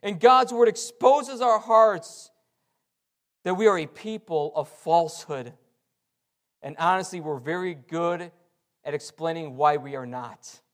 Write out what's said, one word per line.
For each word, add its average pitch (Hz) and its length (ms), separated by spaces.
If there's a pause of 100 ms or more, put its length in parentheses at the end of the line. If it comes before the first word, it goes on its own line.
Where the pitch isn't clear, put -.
And 202 160
God's 247 340
word 240 140
exposes 254 720
our 233 160
hearts 220 720 (1120)
that 180 120
we 214 100
are 196 140
a 151 80
people 165 680
of 175 140
falsehood. 156 880 (1040)
And 143 160
honestly, 180 440
we're 151 180
very 175 340
good 170 580 (520)
at 147 100
explaining 160 600
why 147 220
we 139 180
are 131 100
not. 123 560 (120)